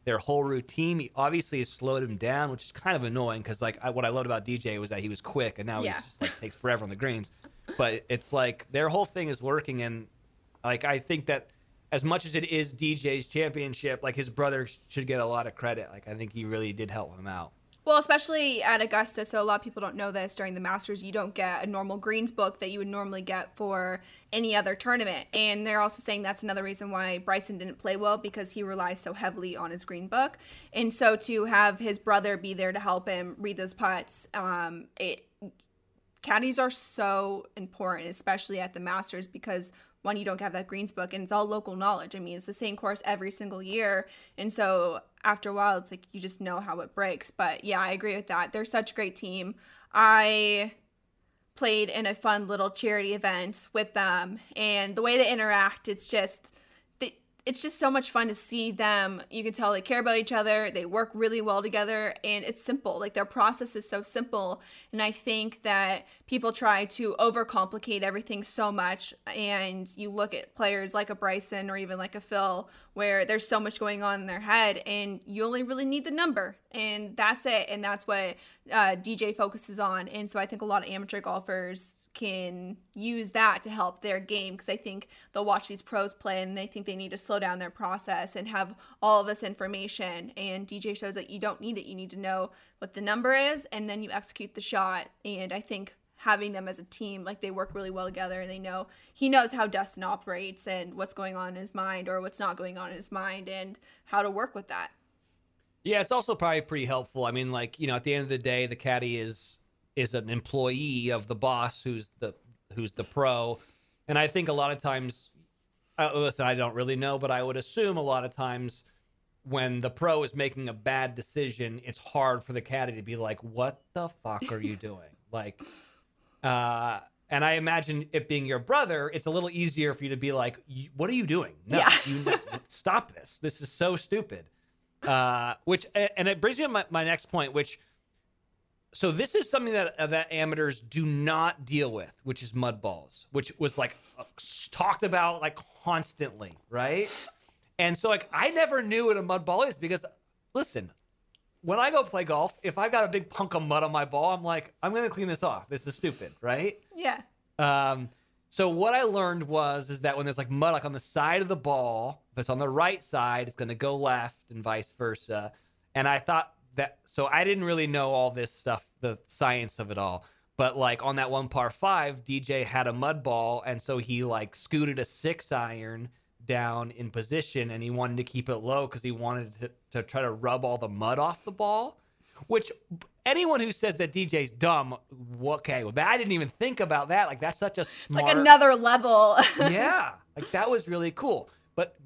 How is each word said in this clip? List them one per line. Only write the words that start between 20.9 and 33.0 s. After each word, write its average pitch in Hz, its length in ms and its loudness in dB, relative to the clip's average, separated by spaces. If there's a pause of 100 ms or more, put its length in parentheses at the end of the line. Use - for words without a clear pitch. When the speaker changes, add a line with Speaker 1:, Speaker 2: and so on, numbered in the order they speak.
Speaker 2:
you 190 80 -10
don't 202 240 -4
get 185 300 -2
a - 20 -4
normal 196 320 -4
greens 220 320 -2
book 196 300 -2
that 190 100 -4
you 202 80 -6
would 196 80 -4
normally 196 360 -6
get 185 340 -6
for 185 460 -4 (300)
any 220 220 0
other 196 220 2
tournament. 220 580 -2
And 214 320 2
they're 214 140 2
also 208 200 0
saying 208 220 -4
that's 196 220 -4
another 196 180 -2
reason 196 300 -8
why 185 260 -2
Bryson 190 400 -2
didn't 170 220 -10
play 190 160 -2
well, 208 220 2
because 202 340 -8
he 208 100 -6
relies 185 380 -4
so 175 140 -8
heavily 185 420 -6
on 170 160 -8
his 180 120 -12
green 180 220 -10
book. 262 320 0 (340)
And 226 200 0
so 220 240 6
to 220 300 -2
have 208 340 6
his 208 180 -2
brother 202 380 2
be 190 180 -8
there 185 160 0
to 196 100 -4
help 185 280 0